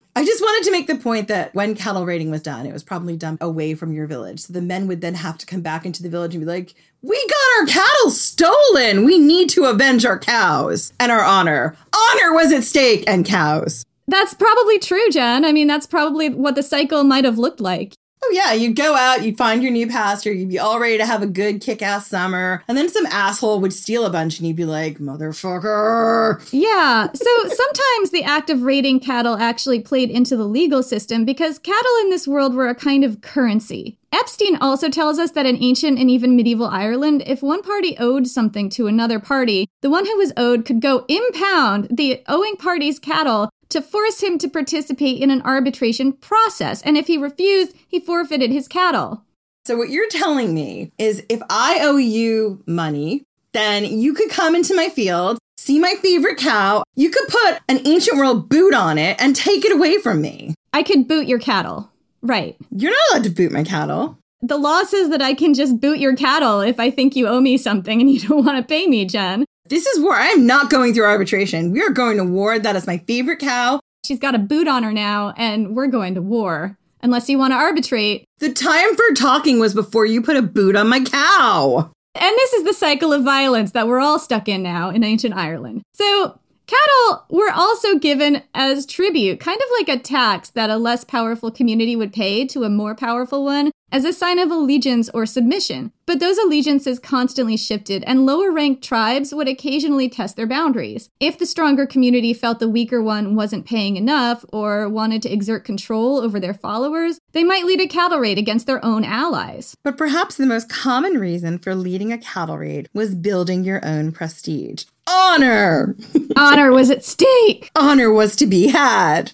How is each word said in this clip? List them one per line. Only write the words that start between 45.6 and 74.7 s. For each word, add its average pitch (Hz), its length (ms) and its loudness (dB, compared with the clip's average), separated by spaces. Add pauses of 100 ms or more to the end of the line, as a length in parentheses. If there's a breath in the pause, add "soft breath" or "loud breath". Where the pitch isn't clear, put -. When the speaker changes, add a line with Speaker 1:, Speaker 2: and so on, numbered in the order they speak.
Speaker 2:
process. 415 680 -2
And 302 160 2
if 294 100 -2
he 330 100 0
refused, 359 580 0 (120)
he 349 120 -4
forfeited 302 520 -2
his 277 160 -4
cattle. 247 560 -2 (420)
Speaker 1:
So 240 120 -2
what 233 120 -4
you're 403 200 -2
telling 294 440 -2
me 147 440 -8
is 214 320 -2
if 226 200 -4
I 262 320 0
owe 285 160 2
you 220 680 0
money, 165 580 -4 (300)
then 208 320 -2
you 233 280 0
could 440 160 -2
come 330 260 0
into 359 200 0
my 339 140 0
field, 190 480 -2 (200)
see 277 220 2
my 359 220 2
favorite 359 360 2
cow. 208 460 0 (120)
You 294 140 2
could 508 180 0
put 440 400 2
an 262 200 0
ancient 330 300 4
world 254 320 2
boot 370 240 6
on 165 240 2
it 165 240 0
and 269 140 4
take 392 300 0
it 440 60 4
away 359 280 4
from 196 220 0
me. - 340 -8 (180)
Speaker 2:
I 294 100 2
could 269 240 2
boot 311 200 0
your 247 120 0
cattle. 202 520 -4 (300)
Right. 226 360 -4 (140)
Speaker 1:
You're 254 200 -2
not 571 200 4
allowed 285 140 2
to 202 40 0
boot 170 220 0
my 151 120 -2
cattle. 160 540 -4 (240)
Speaker 2:
The 285 160 -4
law 302 260 2
says 381 260 0
that 294 120 0
I 262 120 0
can 294 200 2
just 254 260 2
boot 294 200 0
your 269 160 2
cattle 262 460 0
if 233 180 -2
I 233 100 2
think 262 260 0
you 247 120 0
owe 247 140 2
me 262 160 4
something 214 440 0
and 277 80 6
you 269 100 4
<laughs> 196 80 -6
don't 285 180 4
want 277 120 2
to 247 60 -4
pay 320 240 0
me, 220 180 2
Jen. 196 400 -2 (240)
Speaker 1:
This 320 160 0
is 508 140 0
war. 311 160 2
I 247 140 2
am 277 180 6
not 285 240 4
going 247 240 4
through 220 100 4
arbitration. 190 640 0
We 277 120 0
are 381 80 0
going 240 260 0
to 196 60 0
war. 196 340 0
That 208 180 -2
is 180 120 -4
my 180 100 -4
favorite 247 400 -4
cow. 254 420 -2 (240)
Speaker 2:
She's 269 140 -6
got 269 160 -2
a 233 60 2
boot 294 280 0
on 254 140 0